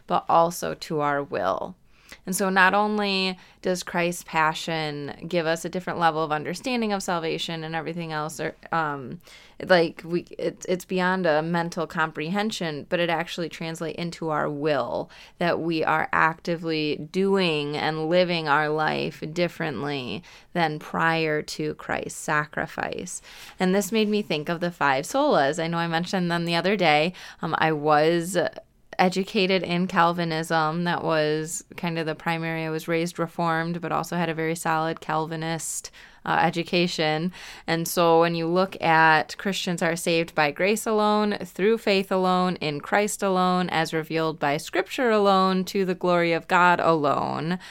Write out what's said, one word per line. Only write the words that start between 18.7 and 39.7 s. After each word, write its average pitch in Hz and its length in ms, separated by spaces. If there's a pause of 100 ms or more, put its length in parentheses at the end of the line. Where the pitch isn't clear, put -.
differently 147 880 (300)
than 156 260
prior 160 640
to 151 340
Christ's - 460
sacrifice. - 1000 (360)
And 185 160
this 196 160
made 220 180
me 208 120
think 151 300
of 170 100
the 175 100
five 139 360
solas. 180 560
I 165 40
know 170 120
I 170 80
mentioned 175 440
them 170 140
the 170 120
other 185 200
day. 165 380 (260)
Um, 165 160
I 160 160
was 156 640 (640)
educated 185 640
in 175 240
Calvinism. 170 960
That 175 180
was 156 640 (140)
kind 165 200
of 165 60
the 156 100
primary. 165 520
I 160 40
was 160 160
raised 170 320
Reformed, 165 640
but 160 100
also 160 260
had 170 120
a 160 60
very 160 200
solid 160 460
Calvinist, 160 920 (360)
uh, 165 160
education. 170 920 (340)
And 165 220
so 170 320
when 170 140
you 165 120
look 185 360
at 160 560
Christians 185 440